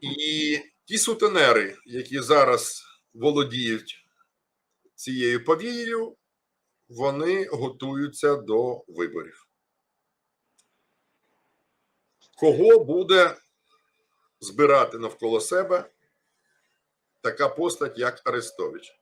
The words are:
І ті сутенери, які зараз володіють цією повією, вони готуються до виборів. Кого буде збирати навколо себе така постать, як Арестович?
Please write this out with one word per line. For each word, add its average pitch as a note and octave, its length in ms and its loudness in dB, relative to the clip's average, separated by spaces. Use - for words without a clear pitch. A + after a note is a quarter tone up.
І D3+ 600 -4
ті G#3+ 120 -6
сутенери, F3 880 2
які B2+ 340 -8
зараз C3 640 2
володіють A#2+ 920 -2
цією B2 500 -4
повією, A3+ 720 -4
вони D3 560 -2
готуються C#3 920 -4
до A2+ 520 -2
виборів. E2 600 -10
Кого D#3 460 6
буде F3+ 540 2
збирати B2+ 580 2
навколо A2+ 440 -4
себе F3+ 480 -2
така C3+ 280 -2
постать, D#3 480 -6
як B2 280 -4
Арестович? A2+ 760 -8